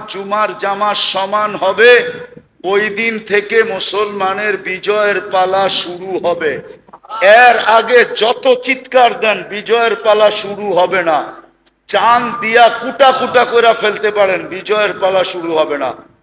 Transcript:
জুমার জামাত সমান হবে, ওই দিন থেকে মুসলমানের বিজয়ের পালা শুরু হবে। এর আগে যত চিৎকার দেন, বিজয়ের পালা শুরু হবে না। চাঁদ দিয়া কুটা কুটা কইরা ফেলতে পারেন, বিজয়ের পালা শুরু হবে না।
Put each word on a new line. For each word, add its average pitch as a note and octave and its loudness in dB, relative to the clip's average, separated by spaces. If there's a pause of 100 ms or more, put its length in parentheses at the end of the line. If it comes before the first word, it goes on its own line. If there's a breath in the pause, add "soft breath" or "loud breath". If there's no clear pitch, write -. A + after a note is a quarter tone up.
জুমার G3 -4
জামাত G3 -2
সমান G3+ -4
হবে, A3 4 (520)
ওই G3+ -2
দিন A3 -4
থেকে G#3+ 0
মুসলমানের G3 -4
বিজয়ের F#3+ -2
পালা F#3+ 0
শুরু F3 -6
হবে। E3 -4 (420)
এর A3+ 6
আগে A3 4
যত A#3+ -2 (160)
চিৎকার B3+ 0
দেন, G3+ -2
বিজয়ের G#3 -2
পালা G#3+ 4
শুরু G3+ -6
হবে F3 0
না। D3+ -2 (480)
চাঁদ A3 0
দিয়া A3+ 4
কুটা B3+ 2
কুটা B3 0
কইরা A#3 2
ফেলতে G#3 -2
পারেন, F#3+ 0
বিজয়ের F#3 -4
পালা F#3+ 0
শুরু E3+ -4
হবে D3 -2
না। B2+ -6 (280)